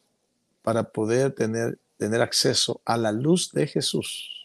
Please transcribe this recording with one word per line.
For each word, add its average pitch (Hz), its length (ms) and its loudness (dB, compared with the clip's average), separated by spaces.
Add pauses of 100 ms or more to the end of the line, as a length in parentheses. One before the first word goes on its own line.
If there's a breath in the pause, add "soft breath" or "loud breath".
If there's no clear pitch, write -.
(640)
para 113 220 0
poder 120 500 0
tener, 113 440 -2 (180)
tener 113 240 0
acceso - 640 0
a 117 140 0
la 110 140 0
luz 151 400 2
de 147 140 2
Jesús. - 680 -4 (100)